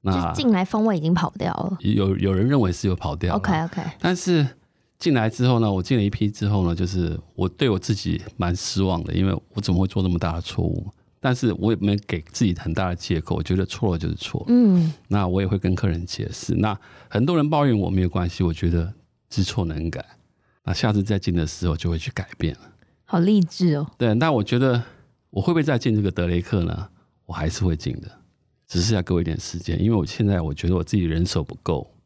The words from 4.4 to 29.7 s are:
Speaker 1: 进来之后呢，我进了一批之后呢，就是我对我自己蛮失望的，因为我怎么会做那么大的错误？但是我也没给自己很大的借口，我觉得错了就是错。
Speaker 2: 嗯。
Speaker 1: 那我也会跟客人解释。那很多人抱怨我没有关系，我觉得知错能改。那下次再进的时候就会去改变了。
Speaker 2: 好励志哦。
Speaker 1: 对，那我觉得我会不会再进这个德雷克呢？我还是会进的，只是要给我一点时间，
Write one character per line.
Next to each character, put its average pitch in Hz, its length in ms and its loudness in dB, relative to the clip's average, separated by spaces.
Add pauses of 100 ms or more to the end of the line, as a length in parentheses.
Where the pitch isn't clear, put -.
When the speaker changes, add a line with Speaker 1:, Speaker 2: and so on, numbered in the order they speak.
Speaker 1:
进 165 160 2
来 110 140 2
之 123 180 0
后 123 120 4
呢， 110 120 2
我 92 100 0
进 123 160 0
了 104 60 2
一 101 60 2
批 104 200 0
之 104 180 -2
后 95 200 2
呢， 85 80 0
就 90 100 0
是 85 340 -2 (140)
我 92 160 -2
对 131 200 0
我 95 100 2
自 104 160 -2
己 - 260 -4 (160)
蛮 87 180 0
失 - 280 -2
望 90 200 0
的， 82 100 -6
因 92 120 2
为 95 80 2 (200)
我 104 80 -6
怎 98 120 0
么 90 60 4
会 95 80 2
做 95 160 -2
那 92 60 2
么 87 100 0
大 85 140 -2
的 85 80 -4
错 - 220 -4
误？ 85 220 -2 (360)
但 127 120 2
是 123 200 0
我 107 180 0
也 104 80 0
没 101 200 2
给 90 200 -6 (140)
自 - 100 0
己 95 120 4
很 - 180 -6
大 90 160 0
的 87 80 -2
借 82 240 -2
口， - 160 -2
我 78 40 -4
觉 92 140 0
得 92 100 0
错 - 280 -2
了 85 40 0
就 80 120 -4
是 80 60 -4
错。 - 340 -8
Speaker 2:
嗯。 190 420 6 (160)
Speaker 1:
那 98 180 2
我 90 140 0
也 98 80 2
会 98 100 0
跟 95 160 2
客 92 140 0
人 85 180 -2
解 - 280 -8
释。 - 220 -6
那 107 220 0 (300)
很 110 180 0
多 175 120 2
人 151 120 2
抱 147 160 2
怨 117 140 4
我 90 100 0
没 95 120 2
有 90 80 2
关 87 180 -2
系， 92 160 -2
我 85 80 2
觉 85 180 0
得 85 240 0 (360)
知 - 120 -2
错 95 220 -2
能 80 260 -4
改。 73 160 -8 (600)
那 92 80 -2
下 110 180 0
次 101 100 2
再 101 160 0
进 92 160 -2
的 80 140 0
时 - 180 -6
候 78 120 0
就 85 120 -2
会 82 80 -2
去 - 140 -6
改 - 160 -8 (100)
变 76 180 -2
了。 - 40 -20 (460)
Speaker 2:
好 170 140 0
励 202 200 4
志 170 360 2
哦。 147 220 -4
Speaker 1:
对， 113 180 2
那 156 180 2
我 107 100 2
觉 120 160 0
得 123 240 2 (460)
我 98 120 -4
会 175 120 2
不 - 20 2
会 160 80 2
再 135 160 2
进 110 160 0
这 107 60 2
个 98 100 0
德 87 160 -2
雷 87 140 0
克 90 240 0
呢？ 82 240 -6 (360)
我 - 60 -14
还 78 180 -4
是 - 140 -4
会 87 100 2
进 76 280 -6
的， - 100 -16 (560)
只 87 140 -2
是 107 120 2
要 110 80 0
给 95 120 -2
我 87 80 2
一 - 20 0
点 82 160 -4
时 - 180 -10
间， 85 240 -4